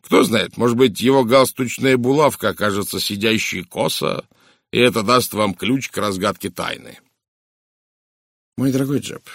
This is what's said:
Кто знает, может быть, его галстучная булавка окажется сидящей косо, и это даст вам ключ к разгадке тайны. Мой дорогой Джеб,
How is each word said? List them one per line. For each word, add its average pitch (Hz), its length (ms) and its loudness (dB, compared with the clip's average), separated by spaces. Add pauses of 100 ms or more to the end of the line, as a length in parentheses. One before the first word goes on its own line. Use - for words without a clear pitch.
Кто - 220 4
знает, 95 320 0
может 117 200 2
быть, 117 240 2
его 131 240 4
галстучная 127 720 2
булавка 127 540 2
окажется 98 480 -4
сидящей 104 640 -2
косо, - 640 -4 (460)
и - 60 0
это 117 240 4
даст 117 300 2
вам 101 220 -2
ключ 123 340 -4
к - 80 -12
разгадке 98 540 -4
тайны. - 480 -10 (1600)
Мой 131 160 0
дорогой 135 260 -2
Джеб, - 240 -10 (120)